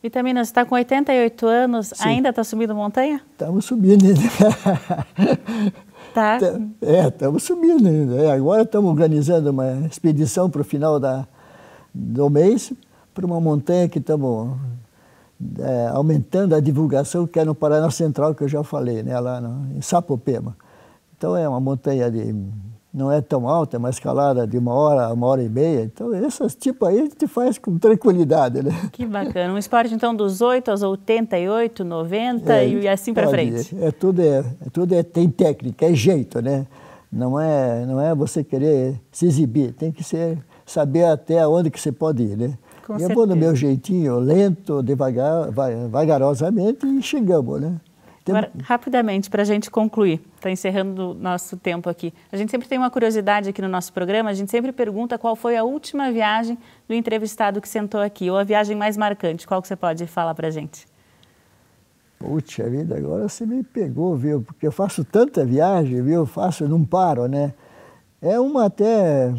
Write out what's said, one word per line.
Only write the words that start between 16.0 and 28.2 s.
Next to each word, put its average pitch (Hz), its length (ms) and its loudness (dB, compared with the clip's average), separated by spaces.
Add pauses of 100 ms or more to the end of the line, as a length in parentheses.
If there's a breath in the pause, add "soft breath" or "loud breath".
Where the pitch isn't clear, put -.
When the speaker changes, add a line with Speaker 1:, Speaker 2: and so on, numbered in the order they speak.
Speaker 2:
a 151 40 4
divulgação, 147 680 0
que 170 120 -2
é 160 60 2
no 151 80 0
Paraná 151 380 2
Central, 151 420 0
que 151 100 -6
eu 139 40 -2
já 147 160 -4
falei, 123 400 -4
né, 127 160 -4
lá 123 200 -6
no, 131 380 -8
em 139 40 -8
Sapopema. 131 720 -2 (600 soft breath)
Então 175 220 -4
é 160 100 0
uma 127 120 -4
montanha 131 520 -2
de, 110 220 -4 (600)
não 135 180 -2
é 151 100 2
tão 131 260 -4
alta, 147 280 -2
é 117 40 -4
uma 120 100 -2
escalada 131 560 0
de 107 120 -6
uma 120 160 0
hora, 135 380 2
uma 120 160 -2
hora 131 160 2
e 113 60 -4
meia. 135 340 0
Então 220 300 -6
essas 233 420 -4
tipo 262 300 -2
aí 190 140 4
a 302 40 2
gente 294 240 -4
faz 247 300 -2
com 180 200 -4
tranquilidade, 160 840 4